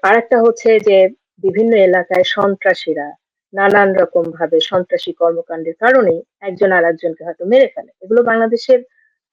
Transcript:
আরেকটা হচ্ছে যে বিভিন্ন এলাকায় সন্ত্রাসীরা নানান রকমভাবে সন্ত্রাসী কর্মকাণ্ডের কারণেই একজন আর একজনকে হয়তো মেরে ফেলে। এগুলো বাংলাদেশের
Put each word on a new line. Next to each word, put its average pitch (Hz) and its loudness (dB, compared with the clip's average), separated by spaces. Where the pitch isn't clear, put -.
আরেকটা 233 2
হচ্ছে 226 2
যে 190 4
বিভিন্ন 208 0
এলাকায় 185 2
সন্ত্রাসীরা 185 -4
নানান 202 2
রকমভাবে 165 -2
সন্ত্রাসী 180 -4
কর্মকাণ্ডের 165 -4
কারণেই 220 0
একজন 190 -2
আর 175 2
একজনকে 165 -4
হয়তো 170 -12
মেরে 247 2
ফেলে। - -14
এগুলো 220 0
বাংলাদেশের 226 0